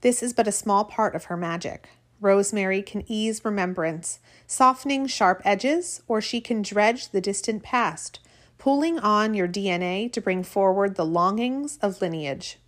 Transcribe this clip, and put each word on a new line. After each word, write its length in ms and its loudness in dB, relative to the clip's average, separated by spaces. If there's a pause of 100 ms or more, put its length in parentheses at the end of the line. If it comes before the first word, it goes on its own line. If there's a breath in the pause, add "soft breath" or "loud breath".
This 220 2
is 100 -4
but 140 2
a 40 -2
small 320 2
part 300 -2
of 120 -8
her 120 -6
magic. 520 -6 (300)
Rosemary 600 2
can 260 -8
ease 380 -2
remembrance, 760 -4 (280 soft breath)
softening 580 2
sharp 400 2
edges, 640 0
or 120 0
she 220 -4
can 220 -2
dredge 460 0
the 120 0
distant 400 -4
past, 580 -4 (380 soft breath)
pulling 400 2
on 380 2
your 120 0
D 220 -2
N 140 0
A 260 -2
to 100 -4
bring 240 0
forward 520 2
the 100 0
longings 760 0
of 180 -2
lineage. 560 -6 (100)